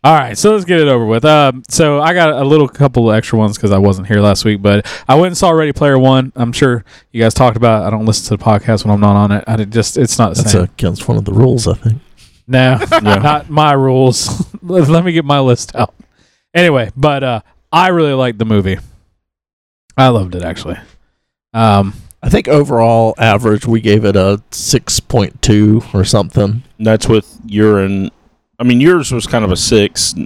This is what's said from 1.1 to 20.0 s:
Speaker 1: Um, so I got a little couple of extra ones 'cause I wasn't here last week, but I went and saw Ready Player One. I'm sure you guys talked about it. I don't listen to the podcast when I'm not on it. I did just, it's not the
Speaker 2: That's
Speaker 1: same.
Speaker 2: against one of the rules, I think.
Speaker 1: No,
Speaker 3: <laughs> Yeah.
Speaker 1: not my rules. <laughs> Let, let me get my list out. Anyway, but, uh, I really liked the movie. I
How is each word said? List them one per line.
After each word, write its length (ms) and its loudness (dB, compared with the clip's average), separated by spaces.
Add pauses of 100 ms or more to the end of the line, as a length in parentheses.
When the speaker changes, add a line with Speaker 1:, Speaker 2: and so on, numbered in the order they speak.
Speaker 1:
Um, 460 2
so 320 0
I 140 0
got 180 2
a 100 -4
little 240 2
couple 440 0
of 40 2
extra 220 -2
ones 220 0
'cause 120 -2
I 60 2
wasn't 300 0
here 120 0
last 240 2
week, 200 -2
but 200 2 (240)
I 60 2
went 140 4
and 100 -6
saw 140 0
Ready 200 0
Player 280 2
One. 360 2
I'm 160 -4
sure 320 0 (280)
you 100 -4
guys 140 2
talked 200 2
about 280 0
it. 40 -4
I 40 -2
don't 160 -4
listen 160 -2 (120)
to 20 -6
the 60 -10
podcast 400 0
when 120 0
I'm 40 0
not 160 4
on 160 2
it. 160 -4
I 80 -2
did 160 -6
just, 260 -4
it's 200 -2
not 160 0
the 80 -4
Speaker 2:
That's 120 0
Speaker 1:
same. 100 2
Speaker 2:
against 440 -6
one 100 -2
of 80 -4
the 80 -6
rules, 340 0
I 80 0
think. 240 -4 (480)
Speaker 1:
No, 380 2
Speaker 3:
<laughs> 60 -4
Yeah. 280 2
Speaker 1:
not 320 -2
my 220 2
rules. 680 0 (120)
<laughs> 80 -20
Let, 260 2
let 160 2
me 80 -2
get 100 0
my 160 -2
list 360 -2
out. 180 -6 (640)
Anyway, 420 0
but, 260 0
uh, 180 -4 (300)
I 180 2
really 240 0
liked 260 -2
the 60 -2
movie. 340 0 (1160)
I 100 2